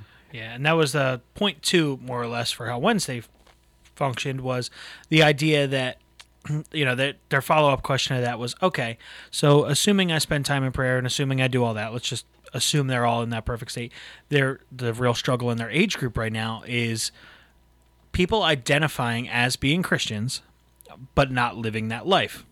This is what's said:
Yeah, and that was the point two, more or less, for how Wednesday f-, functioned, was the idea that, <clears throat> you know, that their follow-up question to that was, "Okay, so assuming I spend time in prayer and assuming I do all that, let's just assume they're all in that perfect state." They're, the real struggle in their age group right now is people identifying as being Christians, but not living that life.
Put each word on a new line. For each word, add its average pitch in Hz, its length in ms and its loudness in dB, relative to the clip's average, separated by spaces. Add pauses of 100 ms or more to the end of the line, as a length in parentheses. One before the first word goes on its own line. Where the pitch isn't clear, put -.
(320)
Yeah, 113 220 -12
and 127 120 -4
that 160 60 6
was 156 200 2
the 131 280 0 (140)
point 196 280 -2
two, 151 400 2
more 123 200 -4
or 117 60 -4
less, 117 240 -2
for 113 160 -8
how 120 100 -2
Wednesday 160 400 0
f-, 110 100 -14 (680)
functioned, 135 460 -4
was 127 280 -4 (380)
the 156 160 6
idea 147 420 4
that, 131 320 -4 (400)
<clears throat> 151 340 -8
you 151 120 -2
know, 127 100 2
that 135 220 -2 (140)
their 135 120 2
follow-up 147 400 4
question 135 320 -2
to 123 80 0
that 120 160 -2
was, 120 240 -6
"Okay, 123 360 -2 (340)
so 147 320 6
assuming 185 480 2
I 156 60 2
spend 143 280 0
time 139 160 0
in 131 80 0
prayer 127 280 0
and 127 80 -2
assuming 135 360 0
I 131 60 4
do 123 160 2
all 113 100 0
that, 107 180 -6
let's 123 160 -6
just - 160 -6 (300)
assume 143 320 0
they're 123 200 2
all 117 160 2
in 117 80 -4
that 113 160 -6
perfect 120 260 -8
state." 120 180 -8 (380)
They're, 135 320 2 (100)
the 123 220 -4
real 120 220 2
struggle 120 360 0
in 117 80 -2
their 113 120 -6
age 180 280 2
group 127 180 -4
right 113 160 -2
now 110 360 -4
is 117 420 -2 (1000)
people 180 320 2
identifying 139 840 0
as 120 280 0
being 156 260 0
Christians, 120 580 -4 (760)
but 135 160 2
not 120 240 0
living 110 320 -4
that 117 180 -8
life. 160 460 0